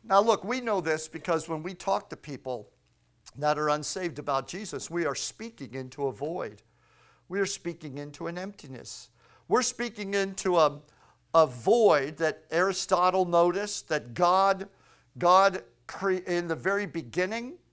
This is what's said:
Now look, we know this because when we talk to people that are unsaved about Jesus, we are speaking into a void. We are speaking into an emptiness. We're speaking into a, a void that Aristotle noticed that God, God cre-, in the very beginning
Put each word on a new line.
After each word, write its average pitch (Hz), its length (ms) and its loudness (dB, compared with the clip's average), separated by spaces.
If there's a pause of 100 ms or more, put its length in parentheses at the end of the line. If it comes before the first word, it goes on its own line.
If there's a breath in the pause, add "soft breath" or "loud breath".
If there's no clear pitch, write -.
Now 202 180 6
look, 214 220 2
we 247 180 -4
know 220 180 -2
this 156 280 -2
because 160 420 -4
when 156 120 -4
we 185 120 -10
talk 196 360 -4
to 165 60 -10
people 127 540 -12 (680)
that 147 200 0
are 151 120 0
unsaved 151 500 -4
about 135 280 -2
Jesus, 180 420 -10
we 165 160 -4
are 139 100 -2
speaking 180 580 -12
into 131 340 -6
a 131 40 -2
void. 135 500 -8 (680 soft breath)
We 190 120 -4
are 196 60 2
speaking 156 520 -10
into 147 300 -10
an 170 100 -8
emptiness. 180 720 -14 (380 soft breath)
We're 226 140 4
speaking 226 520 -4
into 196 440 0
a, 143 220 4 (540 soft breath)
a 160 120 8
void 151 720 4
that 156 320 -2
Aristotle 180 760 2
noticed 175 640 0
that 131 240 -4
God, 190 560 2 (480 soft breath)
God 180 460 6 (220)
cre-, 185 400 -2
in 175 220 -2
the 160 80 -2
very 196 300 -2
beginning 185 680 -6 (180)